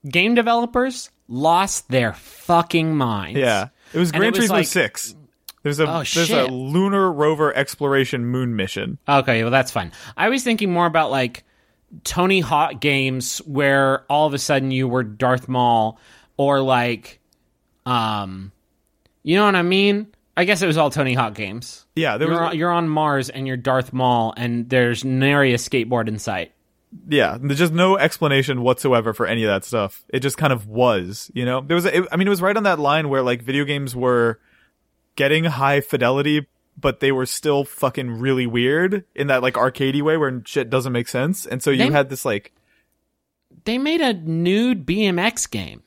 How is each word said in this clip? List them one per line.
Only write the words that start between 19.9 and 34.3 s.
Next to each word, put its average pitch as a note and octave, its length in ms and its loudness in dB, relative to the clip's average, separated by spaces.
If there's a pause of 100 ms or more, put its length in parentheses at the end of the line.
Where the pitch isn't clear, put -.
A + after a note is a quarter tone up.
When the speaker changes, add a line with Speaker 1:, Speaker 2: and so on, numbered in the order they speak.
Speaker 1:
I F3+ 80 2
guess F#3 180 0
it G3 40 2
was D#3 120 2
all D3 120 4
Tony C3+ 220 -2
Hawk A#2 220 -2
games. G#2+ 500 -12 (100)
Speaker 2:
Yeah, D3 220 0
there D3 100 0
Speaker 1:
You're E3 140 0
Speaker 2:
was E3 100 -2
Speaker 1:
on, D#3+ 80 -6
you're F3 120 0
on E3+ 180 0
Mars D3 400 0
and C3+ 180 -10
you're C3 120 -6
Darth C3 340 -2
Maul, B2 440 2
and A#2+ 320 -4
there's B2 360 0
nary C3+ 480 2
a A#2+ 60 2
skateboard A#2 500 -2
in G#2+ 100 -6
sight. F#2+ 340 -6 (540)
Speaker 2:
Yeah, A#2+ 320 2
there's C#3 200 -4
just E3 140 2
no F#3 260 2
explanation C#3 640 0
whatsoever A#2+ 500 2
for G#2 140 -2
any A2+ 180 -2
of G#2+ 40 2
that G2 160 0
stuff. - 440 -4
It B2+ 120 -2
just C3 180 -4
kind C#3+ 160 2
of G#2 120 -8
was, G#2+ 680 0
you B2 100 -4
know? B2+ 160 -2
There C#3+ 140 -2
was F3 100 0
a, E3 140 2
it, F#3 120 2
I E3+ 60 -4
mean, F#3+ 100 2
it G3+ 40 0
was F3+ 120 0
right G3+ 140 2
on A3 60 0
that F#3 160 2
line D3+ 320 0
where, C3+ 120 0
like, B2 200 0
video C3+ 220 -2
games C#3 300 -6
were A#2+ 460 2 (760)